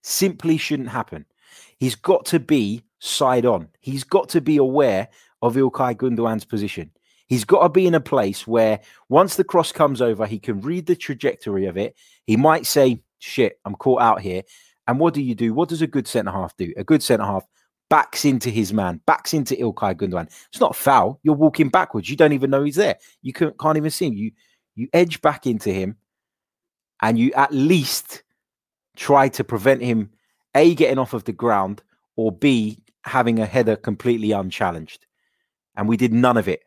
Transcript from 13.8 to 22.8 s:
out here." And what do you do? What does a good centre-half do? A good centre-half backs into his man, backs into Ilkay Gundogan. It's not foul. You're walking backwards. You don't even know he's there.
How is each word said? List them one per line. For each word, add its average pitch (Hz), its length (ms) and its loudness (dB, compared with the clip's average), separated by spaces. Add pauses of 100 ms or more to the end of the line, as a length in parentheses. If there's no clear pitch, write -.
out 110 180 2
here." 92 220 -8 (460)
And 127 120 -2
what 165 140 2
do 143 80 -4
you 123 140 -2
do? 113 180 -2
What 160 160 -2
does 160 140 -4
a 160 40 -2
good 131 200 -4
centre-half 98 500 -6
do? 87 180 -8
A 98 80 -10
good 151 200 2
centre-half 104 420 0 (420)
backs - 380 0
into 127 240 0
his 104 240 -2
man, 90 320 -2
backs - 300 -2
into 139 200 -2
Ilkay 107 380 -4
Gundogan. 87 320 -6 (260)
It's - 80 -18
not - 160 2
foul. 131 460 2
You're 151 140 2
walking 147 340 2
backwards. 143 400 -2
You 143 60 -6
don't 151 180 6
even 135 160 -2
know 139 140 2
he's 147 120 -4
there. 180 220 0 (240)